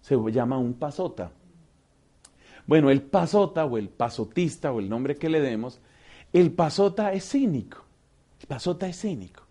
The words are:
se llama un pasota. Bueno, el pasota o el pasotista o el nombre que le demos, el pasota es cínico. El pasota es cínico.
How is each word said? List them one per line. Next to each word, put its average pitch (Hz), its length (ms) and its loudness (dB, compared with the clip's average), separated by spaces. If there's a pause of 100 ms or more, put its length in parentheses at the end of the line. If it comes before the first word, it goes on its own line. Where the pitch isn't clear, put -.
se 139 140 2 (140)
llama 123 280 0
un 123 160 -2
pasota. 143 580 -8 (1300)
Bueno, 147 240 6
el 139 120 4
pasota 175 640 2
o 120 140 -2
el 101 100 -4
pasotista 127 840 -4
o 113 80 -2
el 98 80 -6
nombre 131 280 -4
que 160 120 -6
le 160 120 2
demos, 123 400 -4 (520)
el 175 200 6
pasota 196 600 0
es 190 160 -6
cínico. 202 560 -2 (560)
El - 80 -20
pasota 175 400 -4
es 175 120 -12
cínico. 135 500 -8